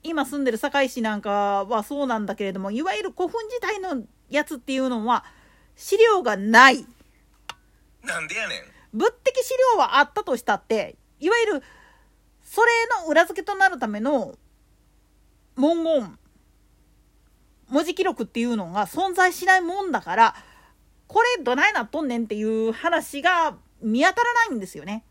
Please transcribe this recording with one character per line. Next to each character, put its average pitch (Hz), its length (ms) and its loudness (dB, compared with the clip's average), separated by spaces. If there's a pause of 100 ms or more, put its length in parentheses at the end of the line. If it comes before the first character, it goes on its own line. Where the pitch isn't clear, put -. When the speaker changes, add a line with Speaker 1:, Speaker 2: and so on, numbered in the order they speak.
Speaker 1:
今 311 220 -4
住 285 140 -8
ん 277 40 -2
で 254 80 2
る 220 60 -4
堺 277 320 0
市 247 120 -8
な 220 140 -2
ん 202 60 -8
か 202 440 0
は 214 180 -2
そ 285 200 -6
う 269 40 -2
な 226 120 -2
ん 208 60 -4
だ 190 100 -6
け 208 100 -6
れ 190 80 -4
ど 190 60 -6
も、 196 120 -6
い 233 100 -4
わ 370 140 -4
ゆ 427 80 -6
る 359 80 -6
古 359 160 -4
墳 466 220 -6
時 480 120 -8
代 415 180 -4
の 330 240 -6 (260)
や 294 140 0
つ 302 120 -8
っ - 40 -14
て 269 140 -8
い 262 40 -2
う 262 120 -2
の 226 160 -4
は、 233 200 0 (500)
資 - 220 -4
料 440 260 6
が 214 140 -2
な 240 340 8
い。 247 140 -4 (1200)
Speaker 2:
な 202 160 -6
ん 156 80 -10
で 185 80 -8
や 220 120 -4
ね 151 80 -6
ん。 - 60 -12 (320)
Speaker 1:
物 359 180 2
的 523 320 0
資 - 100 -4 (200)
料 392 60 2
は 254 200 2
あ - 20 6
っ 285 120 2
た 427 100 -4
と 285 140 -2
し - 40 -8
た - 140 0
っ - 80 -10
て、 214 320 -4 (240)
い 311 100 -2
わ 453 100 2
ゆ 415 200 0
る、 - 40 -14 (800)
そ - 200 -2
れ 466 60 6 (340)
の 320 40 -8
裏 320 180 4
付 370 160 -10
け - 40 -10
と 403 100 -6
な 381 120 4
る 359 120 0
た 240 80 -4
め 208 120 -6
の 247 380 -2 (1160)
文 330 280 2
言、 269 340 -2 (1500)
文 277 140 0
字 330 120 -6
記 381 80 -2
録 330 200 -2
っ - 20 -4
て - 140 -8
い 233 60 0
う 240 100 -2
の 180 160 -8
が 196 140 -2
存 370 280 -4
在 370 200 2
し 359 120 -8
な 381 120 4
い 370 40 2
も 370 220 -6
ん 370 80 -6
だ 214 100 -2
か 170 140 -6
ら、 220 200 4 (720)
こ - 140 2
れ 480 220 0
ど 247 120 0
な 330 140 2
い 415 40 -4
な 277 100 -2
っ 214 60 -10
と 320 120 -4
ん 294 60 -4
ね 240 120 -4
ん 233 40 -2
っ 214 40 -8
て 214 80 -6
い 214 80 -6
う 220 280 -2
話 311 500 -4
が 330 360 0 (240)
見 226 220 0
当 370 100 4
た 466 100 0
ら 480 100 0
な 466 120 2
い 381 100 -6
ん 220 40 -6
で 190 80 -10
す - 100 -16
よ 147 80 -14
ね。 208 260 -10